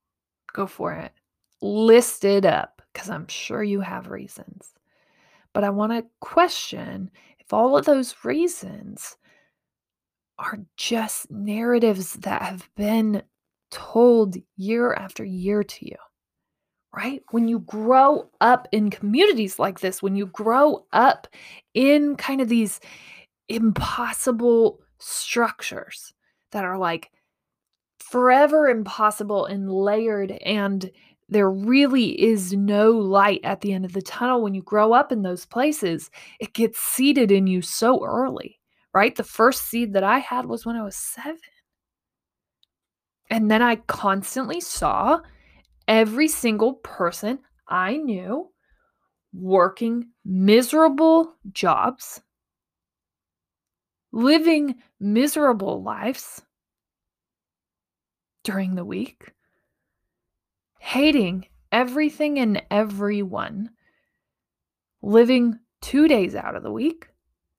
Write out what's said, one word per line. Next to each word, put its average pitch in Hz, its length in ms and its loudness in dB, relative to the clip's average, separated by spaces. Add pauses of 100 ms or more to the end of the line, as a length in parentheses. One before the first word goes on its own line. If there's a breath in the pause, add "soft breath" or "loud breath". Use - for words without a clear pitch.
(540)
Go 196 120 -6
for - 280 -10
it. - 180 -14 (500)
List 220 640 4
it 196 200 4
up, - 360 -2 (120)
'cause - 160 -16
I'm 165 180 -12
sure - 360 -10
you 202 180 -4
have 190 280 -10
reasons. - 640 -18 (800)
But 202 100 -2
I 202 60 -2
wanna 220 340 -4 (160)
question - 920 -2 (280 soft breath)
if - 140 -12
all 247 240 2
of 285 80 0
those 269 400 0
reasons - 920 -6 (1200)
are - 200 -10 (180)
just - 520 -6
narratives 214 840 0
that - 280 -8
have 185 340 -12
been 214 460 -2 (500)
told 226 680 4 (180)
year 226 380 -2
after 190 300 -10
year 196 400 -2
to - 220 -12
you, - 120 -16 (960)
right? 262 260 -8 (100)
When 233 160 0
you 226 120 0
grow 254 800 2
up 247 320 4
in 208 180 0
communities 220 680 0
like 175 220 -2
this, 185 200 -6
when 196 140 -2
you 196 120 -4
grow 233 640 2
up - 340 2 (460 loud breath)
in 285 420 4
kind 269 240 -6
of 254 80 0
these 220 320 0 (720 loud breath)
impossible 233 1300 0 (160)
structures - 1160 -8 (380)
that 202 120 -6
are, 185 140 -6
like, 170 340 -6 (880)
forever 277 720 4
impossible 208 760 -2
and 196 260 -6
layered, 202 600 -2
and 196 580 -4 (380 soft breath)
there 196 240 2
really 247 680 2
is 202 340 2
no 208 380 4
light 196 520 2
at 196 180 -6
the 202 120 -4
end 185 120 -4
of 180 80 -12
the 190 80 -4
tunnel. 240 400 -2
When 202 140 -4
you 185 80 -8
grow 214 300 2
up 277 180 4
in 220 100 -2
those 180 240 -6
places, 240 640 -4 (300 loud breath)
it 220 140 -12
gets 226 260 -2
seeded 262 500 2
in 196 160 4
you 185 160 0
so - 420 0
early, - 560 -6 (340)
right? 202 220 2
The 220 80 -8
first - 440 0
seed 226 260 -4
that 196 100 2
I 214 160 2
had 254 260 -6
was 233 200 -10
when 233 100 -6
I 233 60 -8
was 202 140 -12
seven. 302 420 -12 (1900)
And 220 220 0
then 220 100 4
I 240 140 2
constantly 226 840 -6
saw 226 600 -2 (680 soft breath)
every 220 400 2
single 233 460 0
person 208 680 -6 (280)
I 185 300 -2
knew 233 540 -6 (800)
working 190 800 0 (160)
miserable 285 1080 4 (160)
jobs, - 720 -2 (1900)
living 294 680 2 (180 soft breath)
miserable 214 840 0
lives 214 580 -8 (2000)
during 190 300 -4
the 180 120 -8
week, - 460 -10 (1500)
hating 240 640 0 (260)
everything 285 680 -2
and 220 320 0
everyone, 202 1000 -4 (1300)
living 233 560 4 (220)
two 294 260 2
days 220 260 2
out - 220 -8
of - 80 -10
the 107 80 -8
week, 302 380 -6 (500)